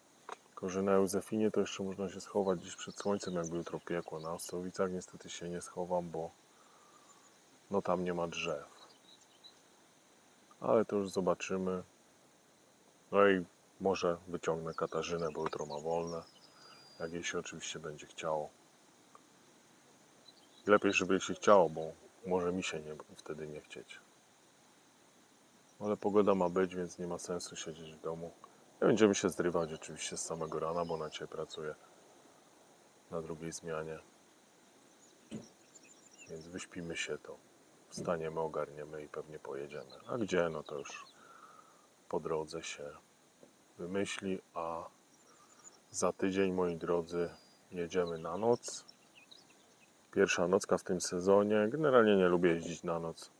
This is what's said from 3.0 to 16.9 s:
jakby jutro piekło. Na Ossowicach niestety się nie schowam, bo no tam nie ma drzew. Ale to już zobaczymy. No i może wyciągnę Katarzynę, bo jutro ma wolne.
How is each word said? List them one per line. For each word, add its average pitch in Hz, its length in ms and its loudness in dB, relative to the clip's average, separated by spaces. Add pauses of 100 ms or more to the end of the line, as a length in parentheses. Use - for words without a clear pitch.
jakby 85 240 -2
jutro 82 220 -6
piekło. 85 400 -6
Na 80 140 -6
Ossowicach 90 580 -4
niestety 90 380 -10
się 85 200 -10
nie 87 120 -6
schowam, 87 480 -4
bo 80 220 -6 (1400)
no 101 100 2
tam 90 220 0
nie 90 100 -2
ma 85 140 -2
drzew. 80 380 -6 (1900)
Ale 117 260 4
to - 100 -2
już 98 160 0
zobaczymy. 92 720 0 (1300)
No 101 180 8
i 92 160 4 (340)
może 92 380 0 (100)
wyciągnę 82 460 -4
Katarzynę, 82 600 -4
bo 80 100 -4
jutro 78 220 -4
ma 73 140 -8
wolne. 82 440 -2 (760)